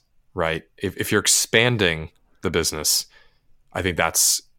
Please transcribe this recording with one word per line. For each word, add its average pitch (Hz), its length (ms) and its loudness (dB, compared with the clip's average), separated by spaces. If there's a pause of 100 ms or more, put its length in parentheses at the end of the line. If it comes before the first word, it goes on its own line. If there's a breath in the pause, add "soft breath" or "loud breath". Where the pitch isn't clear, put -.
(340)
right? 82 300 -4 (140)
If, 92 200 -6
if - 140 -4
you're 104 100 4
expanding 101 880 2 (320)
the 95 80 -4
business, 78 560 -2 (680 soft breath)
I 92 80 -4
think 90 160 -2
that's - 440 0 (180)